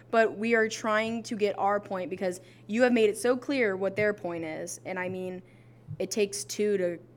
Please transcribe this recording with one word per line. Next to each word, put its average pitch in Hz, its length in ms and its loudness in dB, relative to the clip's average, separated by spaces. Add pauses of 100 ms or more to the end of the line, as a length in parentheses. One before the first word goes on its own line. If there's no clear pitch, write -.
(100)
but 226 260 4
we 226 200 0
are 220 120 4
trying 220 540 -2
to 226 140 -8
get 202 240 0
our 202 180 2
point, 185 320 -6
because 180 300 -4 (260)
you 226 160 2
have 247 100 6
made 226 160 6
it 208 80 0
so 247 200 2
clear 247 400 0
what 190 180 -2
their 208 180 2
point 170 320 -6
is, 160 400 -8
and 185 140 -6
I 185 100 -4
mean, 185 320 -8 (600)
it 190 100 -4
takes 202 320 -2
two 208 360 0
to 175 200 -2 (180)